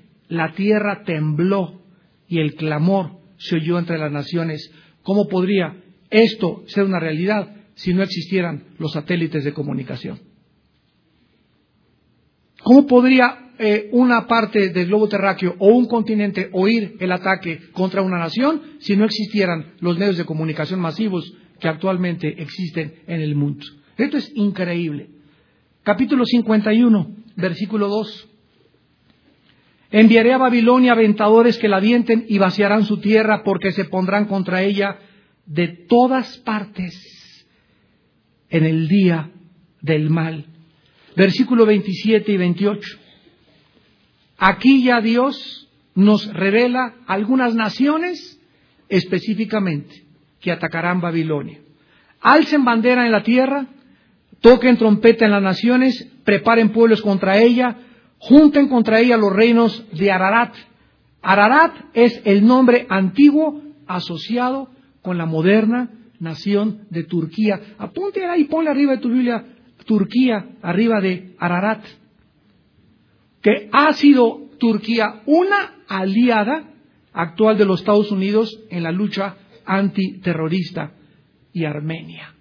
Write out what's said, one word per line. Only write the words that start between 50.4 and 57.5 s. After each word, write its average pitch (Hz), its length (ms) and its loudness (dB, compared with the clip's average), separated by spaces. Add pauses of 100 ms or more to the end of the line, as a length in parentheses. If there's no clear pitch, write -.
que 180 100 -4
atacarán 170 480 -4
Babilonia. 160 580 -4 (640)
"Alcen 294 460 4
bandera 240 400 2
en 226 60 2
la 208 100 0
tierra, 262 440 0 (760)
toquen 247 340 6
trompeta 226 480 4
en 208 60 4
las 202 120 2
naciones, 247 640 0 (160)
preparen 220 460 2
pueblos 220 320 4
contra 196 380 0
ella, 240 400 2 (400)